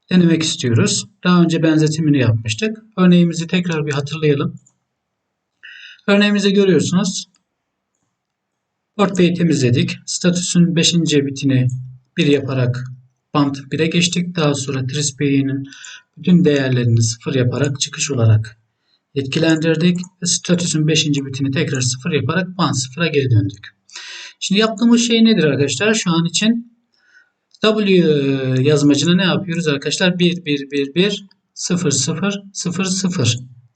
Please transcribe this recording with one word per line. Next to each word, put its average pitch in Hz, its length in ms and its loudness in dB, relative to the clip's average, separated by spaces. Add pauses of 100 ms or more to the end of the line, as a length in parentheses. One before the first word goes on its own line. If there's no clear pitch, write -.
(100)
denemek 170 320 4
istiyoruz. - 640 -2 (180)
Daha 180 180 4
önce 165 200 2
benzetimini 156 560 2
yapmıştık. 120 600 -2 (180)
Örneğimizi 175 500 4
tekrar 175 400 -2
bir 147 60 -4
hatırlayalım. 143 640 -2 (1500)
Örneğimizde 202 440 2
görüyorsunuz. 190 720 2 (1700)
Port 196 220 0
B'yi 175 160 4
temizledik. 143 640 0 (100)
Statüsün 175 720 0
beşinci 156 500 2
bitini 131 400 0 (500)
bir 160 100 0
yaparak 131 580 0 (500)
band 139 220 0 (160)
bire 156 140 0
geçtik. 175 500 -2
Daha 147 180 0
sonra 131 320 -6
Tris 143 340 -6
B'nin 139 480 -2 (480)
bütün 175 280 4
değerlerini 127 580 2
sıfır 131 320 -4
yaparak 127 460 0
çıkış - 300 -6
olarak 110 500 0 (540)
yetkilendirdik. 160 840 0 (240)
Ve 175 40 -6
statüsün - 600 -2
beşinci 147 400 0
bitini 135 240 -4
tekrar 135 300 -2
sıfır 131 300 -4
yaparak 160 480 -4
band 147 160 -2
sıfıra 165 340 -4
geri 139 220 0
döndük. 98 460 -2 (640)
Şimdi 190 200 0
yaptığımız 226 460 2
şey 226 180 4
nedir 202 200 4
arkadaşlar? 143 500 0
Şu 185 160 -2
an 165 140 2
için 226 540 -2 (840)
W 214 320 2 (680)
yazmacına 147 520 2
ne 196 100 2
yapıyoruz 165 420 -2
arkadaşlar? 156 520 -2
Bir, 175 260 0
bir, 139 260 -4
bir, 139 240 -4
bir, 202 320 -2 (280)
sıfır, 170 360 -4
sıfır, 196 520 -4 (100)
sıfır, 185 320 -6
sıfır 175 540 -2 (360)